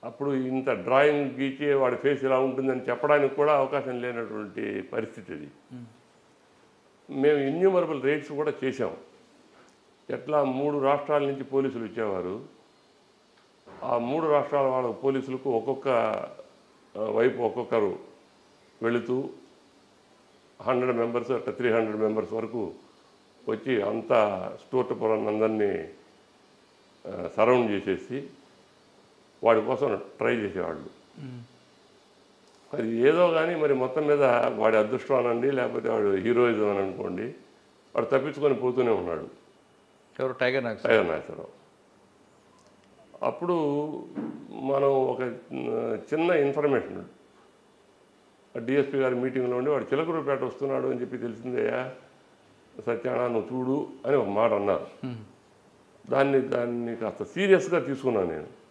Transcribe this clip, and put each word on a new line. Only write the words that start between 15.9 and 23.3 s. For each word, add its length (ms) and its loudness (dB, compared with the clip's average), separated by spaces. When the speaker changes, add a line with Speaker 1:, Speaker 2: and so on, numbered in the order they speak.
Speaker 1:
ఆ, 140 -4
వైపు 320 2
ఒక్కొక్కరు 560 0
వెళుతూ 460 0
హండ్రెడ్ 340 2
మెంబర్స్ 340 -2
అట్లా 220 -2
త్రీ 200 0
హండ్రెడ్ 240 2
మెంబర్స్ 360 0
వరకు 400 -6